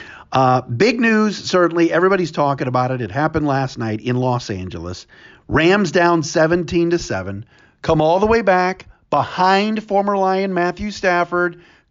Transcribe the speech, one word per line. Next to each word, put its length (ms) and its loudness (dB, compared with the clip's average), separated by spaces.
Uh, 300 2
big 380 0
news, 380 2
certainly. 560 2
Everybody's 380 2
talking 360 -2
about 220 0
it. 100 -4
It 120 -6
happened 340 -2
last 320 -2
night 240 -6
in 140 -2
Los 340 -2
Angeles. 560 -10
Rams 440 2
down 320 2
seventeen 640 0
to 80 0
seven, 480 -8
come 180 2
all 180 4
the 60 0
way 160 2
back 460 0
behind 720 0
former 340 0
Lion 360 0
Matthew 360 -2
Stafford, 720 0